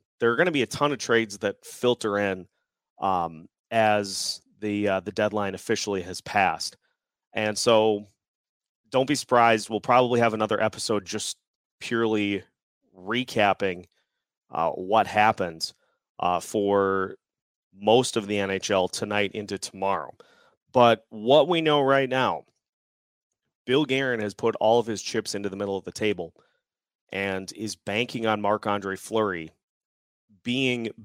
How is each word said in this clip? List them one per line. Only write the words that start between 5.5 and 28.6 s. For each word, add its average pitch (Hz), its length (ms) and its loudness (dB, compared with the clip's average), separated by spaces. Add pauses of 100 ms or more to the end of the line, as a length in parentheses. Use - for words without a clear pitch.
officially 101 460 -4
has 90 180 -12
passed. - 560 -2 (560)
And 107 260 -4
so 110 480 4 (840)
don't 131 180 2
be 147 80 0
surprised. 117 540 4
We'll 107 100 -2
probably 123 400 4
have 117 140 2
another 107 280 0
episode 107 420 -2
just - 320 -8 (440)
purely 107 640 0 (520)
recapping, 98 880 -2 (640)
uh, 82 200 -2
what 95 360 2
happens, 101 680 0 (460)
uh, 90 180 0
for 98 800 0 (580)
most 110 420 4
of 104 100 -2
the 104 120 -2
N 98 120 0
H 95 200 -2
L 95 160 2
tonight 104 460 -2
into 101 260 -8
tomorrow. 95 560 -6 (580)
But 117 360 6
what 127 400 4
we 170 140 0
know 151 180 4
right 135 280 2
now, 120 360 -2 (1200)
Bill 139 220 2
Guerin 127 340 -2
has 104 140 -6
put 113 220 -2
all 113 240 4
of 110 60 -2
his 107 140 -6
chips - 340 -6
into 101 140 -6
the 95 80 -10
middle 98 200 -4
of 92 80 -8
the 90 80 -14
table 90 420 -4 (800)
and 95 400 -6
is 107 240 -10
banking 113 500 -4
on 107 140 0
Marc-Andre 101 560 -2